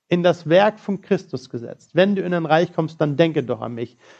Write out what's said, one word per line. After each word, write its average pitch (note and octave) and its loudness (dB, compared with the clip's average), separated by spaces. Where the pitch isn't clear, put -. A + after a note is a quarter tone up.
in F3 -2
das E3+ 0
Werk G3+ 2
von G3 -8
Christus - -6
gesetzt. - -14
"Wenn G3 4
du F#3+ -2
in F3+ -4
ein E3+ -2
Reich E3+ 2
kommst, D#3+ -4
dann D3 0
denke D#3 2
doch A2+ -6
an A#2 -10
mich." A#2 -10